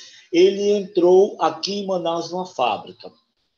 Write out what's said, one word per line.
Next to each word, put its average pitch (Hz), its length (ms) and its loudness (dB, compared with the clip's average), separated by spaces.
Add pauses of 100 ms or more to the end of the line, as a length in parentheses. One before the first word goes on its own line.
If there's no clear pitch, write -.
(320)
ele 196 400 2
entrou 190 680 2
aqui 160 360 -4
em 202 100 -8
Manaus 170 440 -4
numa 180 140 -8
fábrica. 101 680 -6 (480)